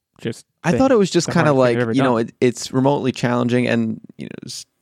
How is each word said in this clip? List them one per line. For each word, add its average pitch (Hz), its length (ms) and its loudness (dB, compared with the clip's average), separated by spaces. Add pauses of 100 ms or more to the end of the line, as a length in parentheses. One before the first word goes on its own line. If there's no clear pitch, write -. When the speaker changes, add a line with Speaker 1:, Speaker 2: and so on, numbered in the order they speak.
(200)
Speaker 1:
just - 260 -10 (160)
Speaker 2:
I 165 80 0
Speaker 1:
say 190 80 2
Speaker 2:
thought 262 140 4
it 240 60 4
was 196 120 2
just 170 160 0
Speaker 1:
the - 60 -4
Speaker 2:
kinda 156 200 2
Speaker 1:
hardest 135 40 2
thing - 20 4
Speaker 2:
like, 123 160 4
Speaker 1:
they've 120 80 0
ever 113 120 -2
Speaker 2:
you 131 100 2
know, 123 140 2
Speaker 1:
done. 117 100 -2
Speaker 2:
it, - 120 -20
it's - 320 0
remotely 135 380 0
challenging, 123 560 0
and, 117 340 -2 (180)
you - 80 -12
know, - 40 -14 (140)
s-, - 220 -14 (160)